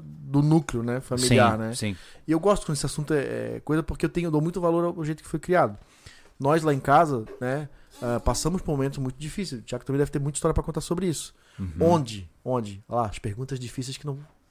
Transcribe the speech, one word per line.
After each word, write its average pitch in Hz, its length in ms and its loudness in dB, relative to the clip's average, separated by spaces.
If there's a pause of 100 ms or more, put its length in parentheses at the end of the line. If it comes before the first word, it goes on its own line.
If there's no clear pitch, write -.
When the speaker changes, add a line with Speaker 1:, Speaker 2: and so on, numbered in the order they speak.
Speaker 1:
do 143 400 0
núcleo, 151 400 4
né, 120 180 -2
familiar, 123 520 4
Speaker 2:
Sim, 110 60 -2
Speaker 1:
né? 113 180 -4
Speaker 2:
sim. 104 200 -4 (300)
Speaker 1:
E 151 60 0
eu 160 80 4
gosto 196 260 2
quando 156 100 -2
esse - 80 -4
assunto 151 300 -2
é, 147 40 4 (400)
é 113 60 -12
coisa, 156 160 2
porque 156 260 -4
eu - 40 -2
tenho, 170 160 -2
eu 165 60 -2
dou 151 80 4
muito 175 200 -2
valor 170 260 2
ao 175 180 -4
jeito 156 180 -4
que - 60 -18
foi 165 100 -4
criado. 151 400 2 (600)
Nós 156 240 2
lá 151 100 4
em 131 60 -2
casa, 139 440 4 (160)
né, 135 280 -4 (340)
ah, 120 160 0
passamos 160 420 -2
por 165 120 -4
momentos 139 260 -2
muito 131 180 -6
difíceis. 151 440 -8
O - 40 -20
Thiago 123 200 -8
também 139 160 0
deve 143 100 2
ter 147 80 -4
muita 143 200 -4
história 160 140 2
pra 151 120 0
contar 160 160 -4
sobre 180 260 -2
isso. - 260 -4 (280)
Speaker 2:
Uhum. 92 180 -4
Speaker 1:
Onde? 113 500 2 (160)
Onde? 110 440 -4
Olha 117 140 0
lá, 113 60 2
as - 120 -10
perguntas 123 400 -6
difíceis 127 360 -8
que - 80 -16
não, 143 140 -8 (320)